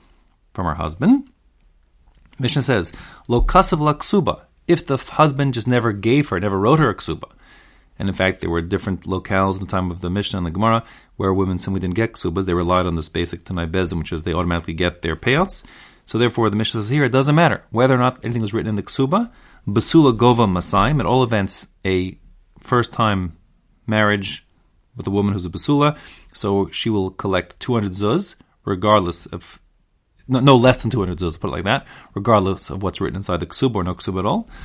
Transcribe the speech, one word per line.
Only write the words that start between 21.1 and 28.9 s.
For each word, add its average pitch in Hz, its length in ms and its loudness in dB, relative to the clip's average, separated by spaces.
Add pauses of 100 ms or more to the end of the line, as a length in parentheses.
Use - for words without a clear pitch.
events, 110 460 -2 (160)
a 92 340 -2 (400)
first-time 104 760 0 (500)
marriage 104 580 0 (520)
with - 100 -10
a 98 40 -4
woman 101 220 2
who's 90 140 -4
a 85 40 -6
basula, 147 460 0 (360)
so 98 380 0
she - 200 -4
will 98 200 0
collect 95 500 -4
two 123 140 -2
hundred 104 180 0
zuz, 107 420 -2 (300)
regardless 98 640 2